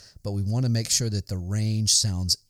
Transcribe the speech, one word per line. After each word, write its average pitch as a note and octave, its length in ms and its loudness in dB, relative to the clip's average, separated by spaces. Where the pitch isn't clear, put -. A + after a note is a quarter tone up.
but G2+ 120 -6
we G2+ 100 0
wanna A#2+ 260 0
make A2+ 220 0
sure A#2 180 0
that G#2 180 -4
the F#2+ 120 -4
range G#2+ 520 0
sounds F#2 460 2